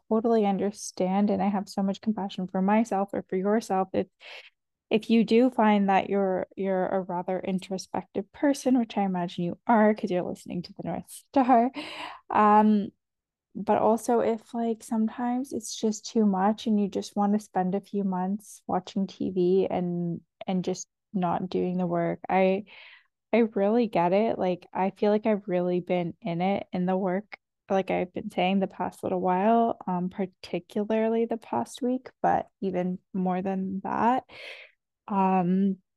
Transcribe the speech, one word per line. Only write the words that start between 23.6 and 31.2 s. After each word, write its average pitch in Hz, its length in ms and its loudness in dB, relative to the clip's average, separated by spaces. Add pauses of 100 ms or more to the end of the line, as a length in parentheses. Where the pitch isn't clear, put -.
get 175 260 2
it. 214 260 2
Like, 180 340 -2
I 190 180 0
feel 208 200 0
like 214 140 0
I've 208 220 0
really 180 320 0
been 175 420 -2
in 170 200 -4
it, 196 320 -2
in 180 120 -2
the 185 120 0
work, 190 400 -4 (320)
like 190 220 0
I've 180 220 -2
been - 180 -8
saying 185 280 0
the 190 80 0
past - 360 -8
little 185 180 -2
while, 214 640 2
um, 180 240 -2
particularly 220 1160 -4